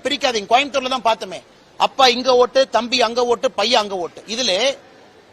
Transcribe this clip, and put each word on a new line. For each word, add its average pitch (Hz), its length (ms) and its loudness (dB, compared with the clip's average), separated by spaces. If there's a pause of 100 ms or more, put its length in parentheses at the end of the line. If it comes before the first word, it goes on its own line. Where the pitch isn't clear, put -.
பிரிக்காதீங்க. 254 480 -2
கோயம்புத்தூர்ல 262 420 0
தான் 233 140 -2
பார்த்தோமே, 190 320 -4 (380)
அப்பா 262 260 2 (120)
இங்க 254 120 -2 (140)
ஓட்டு, 262 180 2 (160)
தம்பி 240 200 -2 (120)
அங்க 240 120 -2 (100)
ஓட்டு, 240 160 -2 (120)
பையன் 226 240 2
அங்க 196 220 -8
ஓட்டு. - 160 -14 (140)
இதுல 240 160 -2 (800)